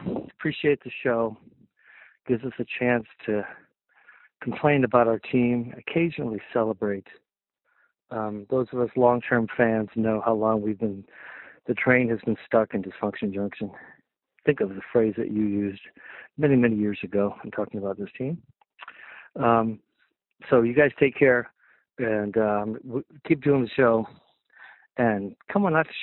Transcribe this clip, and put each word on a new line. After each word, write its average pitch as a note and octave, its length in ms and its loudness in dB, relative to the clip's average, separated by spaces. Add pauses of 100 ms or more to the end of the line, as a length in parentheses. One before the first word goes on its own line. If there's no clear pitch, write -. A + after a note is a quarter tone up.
Appreciate - 800 -2
the B2 80 -14 (100)
show. A2+ 360 0 (880)
Gives B2 160 0
us C3 160 -6
a A#2 60 -6 (140)
chance B2 260 2 (200)
to G#2 180 -2 (1000)
complain C#3 400 2
about A#2+ 240 4
our A2+ 120 0
team, A#2+ 580 -2
occasionally D3 640 -4 (100)
celebrate. G#2+ 560 -2 (1040)
Um, G#2+ 380 -6
those C3 240 0
of B2 80 -2
us A#2 160 0
long-term A#2+ 580 4
fans A2 400 2
know A2 280 0
how A2+ 100 2
long A2 280 2
we've G#2 180 -4
been, G2 260 -6 (600)
the B2+ 80 -2
train B2 360 2
has A2+ 160 -2
been A2 200 0
stuck A2 280 2
in G2 100 -4
Dysfunction G2+ 500 -6
Junction. G2+ 380 -6 (760)
Think C#3+ 140 4
of G2+ 100 -2
the G2 120 -10 (100)
phrase A2 260 2
that A2+ 140 -4
you G#2+ 120 0
used G2+ 380 -2 (560)
many, C#3+ 200 4
many A#2+ 180 4
years G#2 280 0
ago G2+ 320 -2 (100)
in A2 60 -14
talking G#2 280 -6
about G2 180 -6
this G2+ 200 -8
team. C#3+ 240 -6 (960)
Um, A2+ 420 2 (720)
so B2 120 6
you A#2 120 2
guys C#3+ 260 4
take C#3 180 2
care B2 320 4 (480)
and, G#2+ 400 -2
um, G#2+ 480 0
w-, B2+ 200 -8 (220)
keep D3 160 0
doing C#3+ 180 4
the A#2 80 -4
show. A2+ 380 2 (920)
And G#2+ 380 0 (160)
come G3+ 140 0
on E3 100 0
out D#3+ 120 2
to - 160 -18